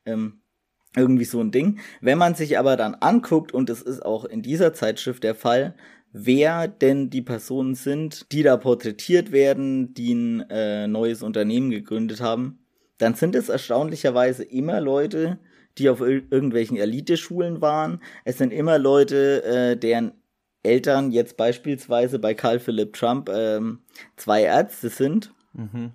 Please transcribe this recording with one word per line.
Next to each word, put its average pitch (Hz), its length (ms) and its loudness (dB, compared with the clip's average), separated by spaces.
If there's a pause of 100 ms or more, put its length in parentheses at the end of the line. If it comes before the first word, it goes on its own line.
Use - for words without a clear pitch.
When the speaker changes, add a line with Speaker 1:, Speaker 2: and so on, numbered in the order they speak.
Speaker 1:
ähm, 110 380 -8 (540)
irgendwie 127 280 2
so 117 160 -4
ein 110 120 -2
Ding. 170 260 0 (220)
Wenn 131 180 2
man 175 160 2
sich 151 240 -2
aber 131 180 4
dann 107 200 -4
anguckt, 165 560 2
und 127 180 -2
es 117 100 -6
ist 127 240 -10
auch 110 200 -4
in 110 180 -10
dieser 160 320 0
Zeitschrift 117 480 -4
der 110 120 -2
Fall, 131 400 0 (380)
wer 147 540 2
denn 139 440 0
die 127 120 -6
Personen 131 540 -6
sind, 147 560 -8
die 151 100 0
da 135 140 8
porträtiert 120 760 0
werden, 135 640 2
die 120 200 -4
ein, 117 360 -2
äh, 104 380 -2
neues 113 340 -2
Unternehmen 110 480 0
gegründet 110 500 -4
haben, 120 380 -4 (400)
dann 113 160 2
sind 170 220 0
es - 120 -2
erstaunlicherweise 127 920 0
immer 135 380 -4
Leute, 156 580 -2 (400)
die 135 100 4
auf 123 120 2
ir-, 131 280 0
irgendwelchen 120 480 0
Eliteschulen 160 840 -2
waren. 156 420 0 (220)
Es 127 140 -6
sind 127 140 0
immer 151 240 2
Leute, 139 680 4
äh, 123 320 2
deren 117 340 0 (540)
Eltern 135 480 2
jetzt 117 240 -2
beispielsweise 123 840 -2
bei 110 160 -2
Karl 120 240 0
Philipp 107 360 -4
Trump, 123 380 -2
ähm, 110 500 -2 (340)
zwei 107 260 4
Ärzte 120 460 2
sind. 151 440 -2 (200)
Speaker 2:
Mhm. 117 420 -10